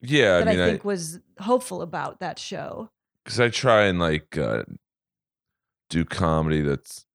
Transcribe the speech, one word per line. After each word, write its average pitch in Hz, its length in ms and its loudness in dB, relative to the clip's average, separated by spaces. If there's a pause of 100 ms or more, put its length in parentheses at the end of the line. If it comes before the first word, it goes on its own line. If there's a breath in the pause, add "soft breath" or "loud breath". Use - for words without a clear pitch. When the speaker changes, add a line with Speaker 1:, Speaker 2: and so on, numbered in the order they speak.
Speaker 1:
Yeah, 120 340 4
I 87 40 6
Speaker 2:
that 87 80 2
I 90 40 4
Speaker 1:
mean, 90 100 2
I 87 100 4
Speaker 2:
think - 140 -4
was 175 340 -6 (200)
hopeful 220 420 -2
about 156 380 -10
that 160 200 -10
show. - 500 -12 (360)
Speaker 1:
'Cause 107 140 -4
I 120 100 4
try 113 360 4
and, 90 140 0
like, 78 380 -2
uh, 57 260 -2 (1300)
do 80 160 -2
comedy 80 560 0
that's, - 540 -6